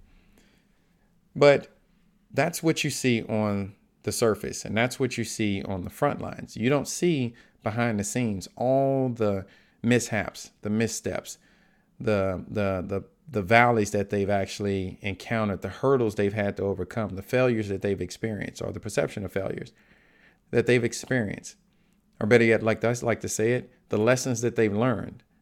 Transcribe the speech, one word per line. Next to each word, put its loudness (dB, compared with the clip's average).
But 8
that's 0
what 2
you -2
see 2
on -2
the -2
surface, 0
and -6
that's 0
what -2
you -4
see -2
on -6
the -10
front -2
lines. -12
You 0
don't 2
see 0
behind -2
the -2
scenes -4
all 0
the 0
mishaps, 0
the -6
missteps, -4
the, 0
the, -2
the, -6
the -2
valleys 4
that -2
they've 0
actually -2
encountered, -4
the -8
hurdles 2
they've 0
had -2
to -4
overcome, -4
the -8
failures 0
that -4
they've 0
experienced, -6
or -6
the -10
perception -4
of -8
failures -6
that 2
they've 4
experienced. -4
Or -2
better 8
yet, 4
like 0
I 2
like 0
to -6
say 0
it, -4
the 0
lessons 2
that -2
they've 2
learned -2